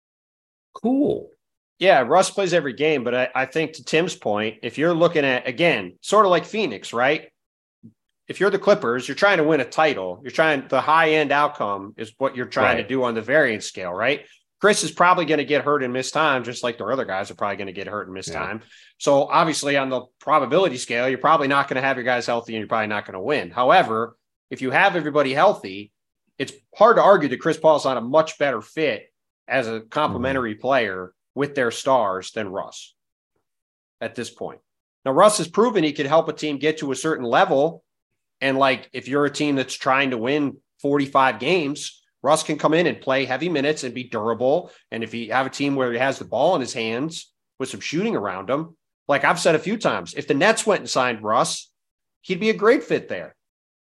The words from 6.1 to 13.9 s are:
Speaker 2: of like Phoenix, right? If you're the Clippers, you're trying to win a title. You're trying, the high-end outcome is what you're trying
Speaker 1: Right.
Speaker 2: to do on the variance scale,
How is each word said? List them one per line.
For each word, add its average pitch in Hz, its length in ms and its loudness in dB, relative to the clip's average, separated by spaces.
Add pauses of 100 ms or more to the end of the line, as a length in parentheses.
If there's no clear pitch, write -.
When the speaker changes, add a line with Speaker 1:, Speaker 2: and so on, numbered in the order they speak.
Speaker 2:
of 185 60 4
like 165 140 2
Phoenix, 170 480 -6
right? 135 360 0 (960)
If - 120 -12
you're 190 100 4
the 196 100 0
Clippers, 131 480 0
you're 139 80 -8
trying 202 220 4
to 156 60 2
win 151 160 2
a 120 60 0
title. 101 580 0
You're 123 80 -12
trying, 156 360 0
the 131 140 0
high-end 156 500 2
outcome 110 640 -2
is 113 200 -12
what 135 180 -4
you're 123 120 -6
trying 117 300 2
Speaker 1:
Right. 117 60 -4
Speaker 2:
to 104 40 -10
do 131 160 -2
on 120 100 -2
the 113 80 -4
variance 120 440 2
scale, 90 280 -10